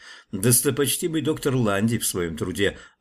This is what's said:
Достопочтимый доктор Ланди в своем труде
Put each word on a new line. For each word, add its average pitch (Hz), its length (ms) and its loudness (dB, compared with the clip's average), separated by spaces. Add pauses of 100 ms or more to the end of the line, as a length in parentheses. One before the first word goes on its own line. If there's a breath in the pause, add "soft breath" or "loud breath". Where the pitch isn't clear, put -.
(300 loud breath)
Достопочтимый 135 920 0
доктор 151 320 -2
Ланди 113 420 2
в - 80 -4
своем 85 320 -2
труде 92 400 0 (240 loud breath)